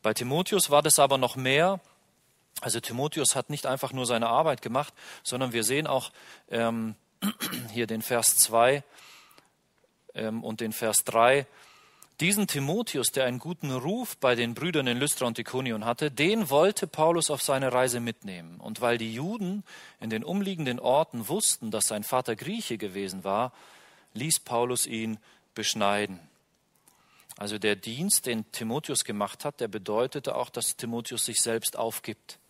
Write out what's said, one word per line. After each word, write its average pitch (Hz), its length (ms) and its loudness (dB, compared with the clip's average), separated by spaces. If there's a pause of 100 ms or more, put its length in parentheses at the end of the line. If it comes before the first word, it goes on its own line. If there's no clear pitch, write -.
Bei 107 120 2
Timotheus 160 560 0
war 147 120 8
das 151 180 4
aber 139 180 6
noch 127 180 0
mehr. 151 440 2 (840)
Also 117 180 -2
Timotheus 131 560 0
hat - 140 -2
nicht 147 160 -6
einfach 135 260 -2
nur 127 140 -2
seine 117 240 2
Arbeit 139 320 2
gemacht, 127 320 -4 (300)
sondern 127 280 -2
wir 113 120 0
sehen 139 240 0
auch, 131 240 -2 (380)
ähm, 113 460 -2 (260)
<clears throat> 120 520 -6
hier 117 140 0
den 110 140 -4
Vers - 360 2
zwei, 123 460 6 (1300)
ähm, 110 300 -4
und 117 180 -6
den 110 120 -4
Vers 110 300 0
drei, 123 440 6 (760)
diesen 202 240 4
Timotheus, 147 680 -2
der 135 140 0
einen 123 140 -2
guten 156 320 -6
Ruf 175 440 -4
bei 123 200 4
den 117 180 0
Brüdern 143 320 0
in 123 140 0
Lystra 139 260 0
und 117 140 -2
Ikonion 117 460 -4
hatte, 135 260 0
den 160 400 2
wollte 175 340 4
Paulus 160 460 2
auf 139 100 -2
seine 135 320 0
Reise 123 260 4
mitnehmen. 90 640 -8
Und 110 180 -10
weil 120 200 2
die 113 120 -4
Juden 190 520 -4 (360)
in 113 120 -6
den 110 120 -2
umliegenden 175 560 -2
Orten 131 500 0
wussten, 143 420 0
dass 107 160 0
sein 104 160 -4
Vater 127 320 0
Grieche 170 420 -6
gewesen 95 460 -6
war, 107 280 0 (640)
ließ 147 280 -2
Paulus 123 440 0
ihn 113 320 -6 (380)
beschneiden. 104 640 0 (1160)
Also 104 200 -8
der 104 180 2
Dienst, 127 520 -2
den 113 240 -2
Timotheus 127 520 -4
gemacht 101 400 -4
hat, 147 160 -6
der 117 80 -2
bedeutete 110 680 -2
auch, 123 160 -4
dass - 260 -4
Timotheus 117 480 -6
sich 117 160 0
selbst 113 340 0
aufgibt - 640 -6 (120)